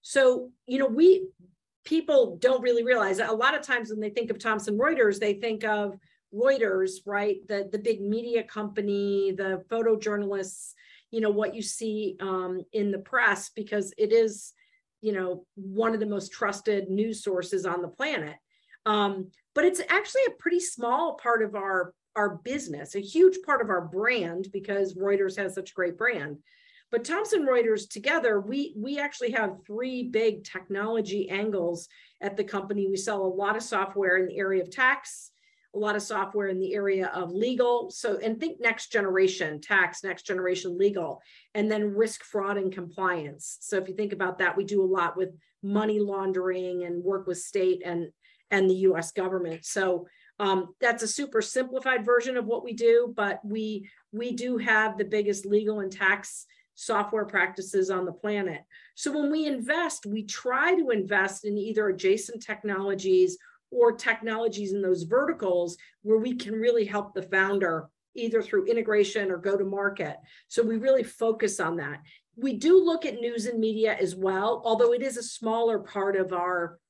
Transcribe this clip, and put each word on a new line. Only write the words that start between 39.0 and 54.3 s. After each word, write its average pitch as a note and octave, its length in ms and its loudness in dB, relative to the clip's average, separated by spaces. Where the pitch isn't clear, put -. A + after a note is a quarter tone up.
tax, F#3 420 0
next F#3 240 -8
generation F3+ 500 -2
legal, F#3 460 0
and G#3+ 160 0
then G#3 240 -2
risk, A3 300 0
fraud, G3+ 320 -2
and F#3+ 160 -2
compliance. F3 880 -6
So - 160 -4
if F#3 120 -2
you F#3 60 -10
think G3+ 180 -4
about F#3 260 -4
that, F3+ 180 0
we G3 80 0
do G3 180 2
a - 20 4
lot F3+ 320 0
with F#3 140 -2
money G#3 380 0
laundering F#3 840 -2
and F3 200 -6
work F#3+ 240 -2
with F3+ 100 -4
state F#3 460 0
and, E3+ 240 -4
and F#3+ 180 4
the F#3 60 6
U F#3 220 4
S E3 160 -4
government. F3+ 520 -4
So, F3+ 440 0
um, F#3+ 400 0
that's A#3 220 2
a A3 40 -4
super A3+ 360 -2
simplified B3+ 600 -2
version B3 360 2
of G#3+ 80 -4
what A#3 180 -4
we A#3+ 80 -8
do, A#3 420 6
but G3+ 300 -2
we, G#3+ 420 -4
we A#3+ 220 -4